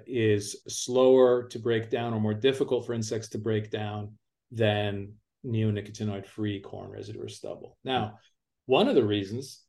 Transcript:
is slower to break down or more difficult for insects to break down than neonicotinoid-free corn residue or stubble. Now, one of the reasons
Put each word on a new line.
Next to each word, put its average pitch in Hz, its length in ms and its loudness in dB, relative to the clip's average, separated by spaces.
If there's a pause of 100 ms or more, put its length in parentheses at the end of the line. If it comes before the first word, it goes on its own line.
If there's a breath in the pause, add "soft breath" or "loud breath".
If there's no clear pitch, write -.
is 110 640 0
slower 127 800 6
to - 120 -10
break 113 300 0
down 117 240 -2
or 110 60 0
more 107 140 0
difficult 131 520 0
for 120 80 -4
insects 110 360 -4
to 110 100 -8
break 107 320 -2
down 107 420 -6 (380)
than 104 600 0 (320)
neonicotinoid-free 104 1160 -4
corn 98 300 -14
residue 104 320 -12
or - 60 -10
stubble. - 540 -14
Now, 120 360 -4 (480 soft breath)
one 165 220 4
of 247 60 2
the 123 100 6
reasons 104 640 -4